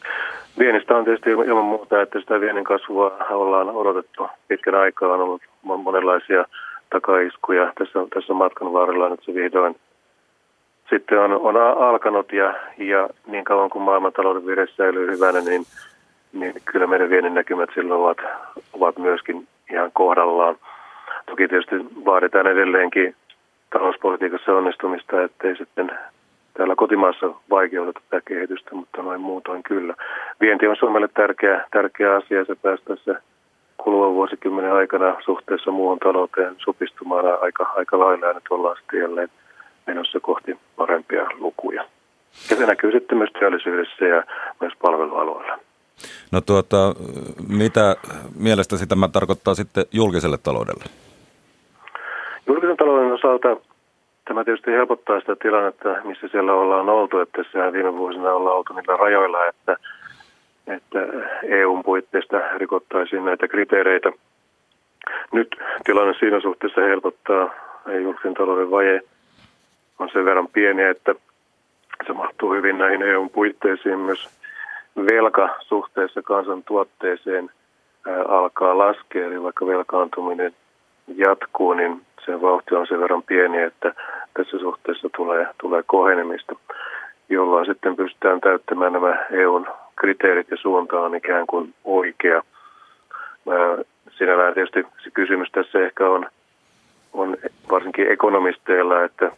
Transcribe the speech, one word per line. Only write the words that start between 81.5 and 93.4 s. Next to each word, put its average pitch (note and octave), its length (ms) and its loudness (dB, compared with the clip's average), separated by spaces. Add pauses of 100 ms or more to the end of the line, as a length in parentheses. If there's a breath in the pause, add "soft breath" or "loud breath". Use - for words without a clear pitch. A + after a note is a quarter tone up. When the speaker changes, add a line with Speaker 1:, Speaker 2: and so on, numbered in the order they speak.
Speaker 1:
niin F2 280 -2 (240)
sen F2 160 -6
vauhti F2+ 340 2
on F2 120 0
sen F2 120 -2
verran F2 240 0
pieni, F2+ 380 2
että E2+ 320 -2 (400 loud breath)
tässä F#2 260 -4
suhteessa F2+ 560 -6
tulee, E2+ 320 -2 (140)
tulee F2 260 -2
kohenemista, F2+ 680 2 (720 loud breath)
jolloin F2+ 360 2
sitten F#2 300 -4
pystytään F#2 460 0
täyttämään F2+ 520 0
nämä F2 380 0
E F#2 160 4
U:n F2+ 200 2 (280 loud breath)
kriteerit F#2+ 560 2
ja F2+ 60 -6
suunta F2+ 420 0
on E2+ 160 -2
ikään F2 320 -2
kuin E2+ 260 -4 (100)
oikea. F2+ 580 2 (1080 loud breath)